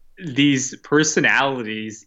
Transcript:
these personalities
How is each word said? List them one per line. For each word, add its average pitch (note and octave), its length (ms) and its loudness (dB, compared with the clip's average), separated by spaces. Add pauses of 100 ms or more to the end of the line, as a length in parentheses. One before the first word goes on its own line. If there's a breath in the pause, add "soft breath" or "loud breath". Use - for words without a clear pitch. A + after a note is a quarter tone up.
(180)
these C#3 600 0
personalities B2 1300 0